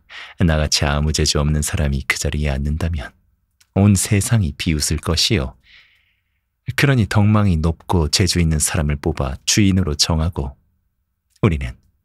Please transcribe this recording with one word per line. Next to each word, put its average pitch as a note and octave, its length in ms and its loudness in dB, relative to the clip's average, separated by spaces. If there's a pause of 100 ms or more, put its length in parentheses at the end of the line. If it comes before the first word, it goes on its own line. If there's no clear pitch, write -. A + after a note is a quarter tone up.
(380)
나같이 D#2 460 2
아무 D2 280 0
재주 D#2 280 0
없는 D2 220 0
사람이 C#2 440 -2
그 - 120 -4
자리에 D2 300 -2
앉는다면 D2 640 -4 (600)
온 G2+ 200 6
세상이 F#2+ 640 0
비웃을 D#2 400 -2
것이요. D#2 600 -2 (1200)
그러니 C3 300 2
덕망이 G#2 520 2
높고 D#2+ 500 0
재주 F2 320 0
있는 D#2+ 180 2
사람을 D2 380 -2
뽑아 C#2+ 480 -4
주인으로 F#2+ 500 2
정하고 D#2 600 -2 (880)
우리는 D#2 340 0 (280)